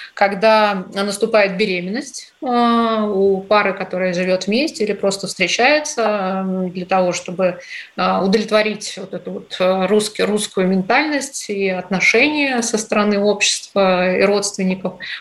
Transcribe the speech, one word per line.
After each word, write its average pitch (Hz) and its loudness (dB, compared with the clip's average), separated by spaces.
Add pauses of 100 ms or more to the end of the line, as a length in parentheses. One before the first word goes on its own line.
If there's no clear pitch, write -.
(140)
когда 202 2
наступает 202 0
беременность, 190 -4
э, 311 -8
у 220 2
пары, 196 2
которая 185 -4
живёт 185 0
вместе 233 -2
или 202 0
просто 196 -2
встречается, 214 0
э, 185 -2
для 180 -8
того, 185 2
чтобы, 175 -2 (380)
э, 185 2
удовлетворить 208 0
вот 190 -14
эту 185 -10
вот, 190 -12
э, 185 2
русский-, 208 0
русскую 202 0
ментальность 254 0
и 196 -2
отношения 233 0
со 226 -2
стороны 208 0
общества 190 2
и 196 4
родственников. 196 0 (280)